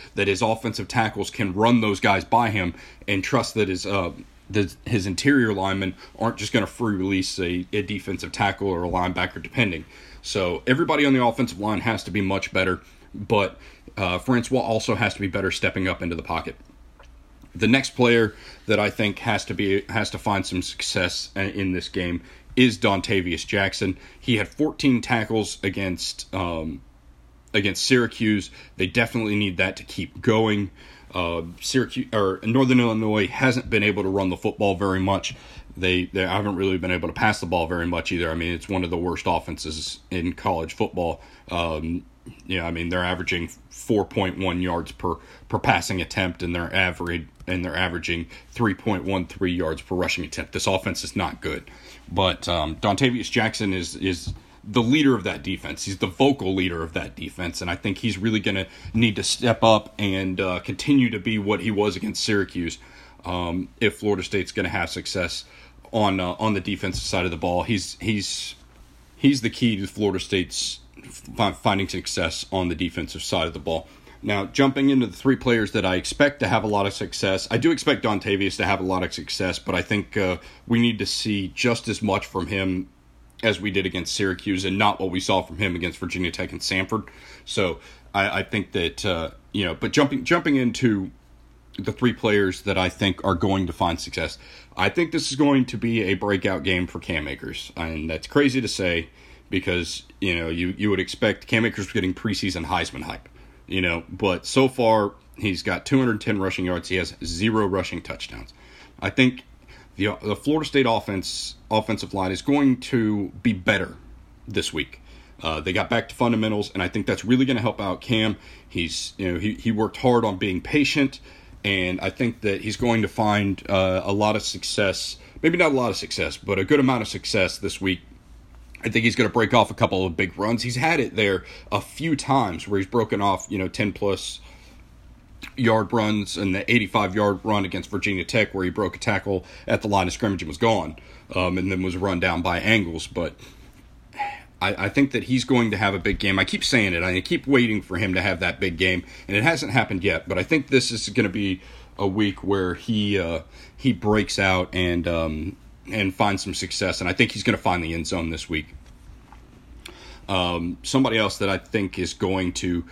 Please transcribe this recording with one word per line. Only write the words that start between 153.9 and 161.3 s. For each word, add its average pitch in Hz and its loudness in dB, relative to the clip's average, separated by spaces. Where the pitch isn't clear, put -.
breaks 104 2
out 92 2
and, 87 0
um, 82 -2
and 98 -2
finds 101 2
some 92 -6
success, 92 -2
and 87 0
I 92 2
think 113 2
he's 104 -8
gonna 104 4
find 90 0
the 80 -4
end 82 -4
zone 82 -2
this 78 -8
week. 78 -4
Um, 87 0
somebody 131 2
else 104 2